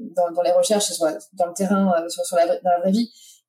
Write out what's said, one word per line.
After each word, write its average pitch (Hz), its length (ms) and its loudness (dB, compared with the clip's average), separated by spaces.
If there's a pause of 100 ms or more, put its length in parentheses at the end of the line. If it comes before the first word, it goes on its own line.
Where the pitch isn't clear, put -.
(160)
dans, 175 180 0
dans 175 80 -2
les 175 120 2
recherches, 202 340 2
que - 60 -6
ce - 40 -8
soit - 200 -2 (160)
dans 175 140 -2
le 175 60 -10
terrain, 196 460 0
euh, 165 80 -6
sur, 175 180 -6
sur 180 120 -2
la, 170 100 4
dans 180 220 -2
la 175 100 2
vraie 185 120 0
vie, 226 200 0 (380)